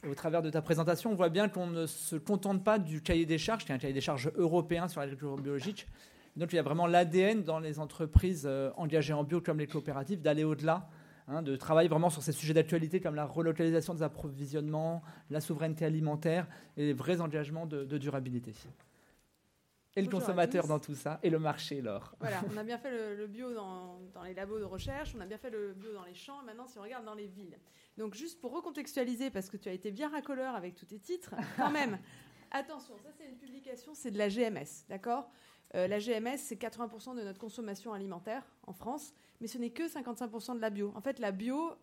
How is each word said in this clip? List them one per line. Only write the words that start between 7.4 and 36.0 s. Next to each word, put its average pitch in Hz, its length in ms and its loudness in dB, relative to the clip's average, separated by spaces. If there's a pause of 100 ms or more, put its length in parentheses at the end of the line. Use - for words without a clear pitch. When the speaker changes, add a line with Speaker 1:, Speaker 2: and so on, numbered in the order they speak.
Speaker 1:
dans 160 160 0
les 156 200 -4
entreprises, 156 680 4
euh, 135 320 0
engagées 156 380 2
en 147 100 2
bio 165 160 2
comme 160 180 0
les 151 80 0
coopératives 147 540 -4
d'aller 151 240 4
au-delà, 156 460 2 (360)
hein, 147 140 -4
de 135 160 -2
travailler 160 320 8
vraiment 160 220 6
sur 151 120 -4
ces 147 100 0
sujets 151 200 0
d'actualité 160 480 6
comme 170 140 0
la 151 100 0
relocalisation 165 680 4
des 156 80 0
approvisionnements, 151 1000 -2 (280)
la 151 100 0
souveraineté 156 460 0
alimentaire 156 640 2 (280)
et 147 80 0
les 147 80 4
vrais 151 300 2
engagements 156 420 -2
de, 151 200 -4
de 139 120 -2
durabilité. 127 560 -2 (1400)
Et 196 60 2
le 196 60 0
Speaker 2:
Bonjour 190 100 0
à 175 40 2
Speaker 1:
consommateur 175 420 4
Speaker 2:
tous. 151 40 -2
Speaker 1:
dans 151 120 2
tout 147 160 -8
ça, 147 260 -6
et 175 80 4
le 160 80 4
marché, 147 420 -2
Laure. 107 380 -6
Speaker 2:
Voilà, 190 280 -2
Speaker 1:
<laughs> 202 60 -4
Speaker 2:
on 208 40 -6
a 214 80 -6
bien 233 140 -6
fait 262 120 -6
le, 220 240 -4
le 208 140 -8
bio 240 260 -8
dans, 185 460 -10 (120)
dans 180 120 -14
les 185 100 -10
labos 196 240 -6
de 208 60 -4
recherche, 190 520 -6
on 214 40 -10
a 180 60 -10
bien 214 120 -10
fait 254 120 -10
le 208 220 -6
bio 202 220 -12
dans 190 100 -12
les 180 100 -18
champs, 277 280 -16
maintenant 240 240 -16
si 240 120 -20
on 196 40 -14
regarde 233 220 -10
dans 214 100 -12
les 208 140 -10
villes. 185 280 -16 (400)
Donc 208 200 -6
juste 330 240 -10
pour 247 100 -6
recontextualiser, 269 800 -2
parce 190 180 -6
que - 80 -12
tu 196 120 -10
as 185 40 -4
été 190 200 -6
bien 277 160 -4
racoleur 262 480 -4
avec 180 180 -8
tous - 120 -20
tes 214 120 -14
titres, 349 340 -8 (240)
quand 294 140 2
même, 269 300 0 (240)
<laughs> - 260 -20
attention, 277 540 -8
ça 294 120 -20
c'est 302 120 -18
une 254 80 -16
publication, 262 580 -16
c'est 262 160 -6
de 202 80 -2
la 208 100 4
G 214 140 2
M 220 140 2
S, - 320 -10
d'accord ? 240 420 -4 (460)
Euh, 180 100 4
la 202 140 0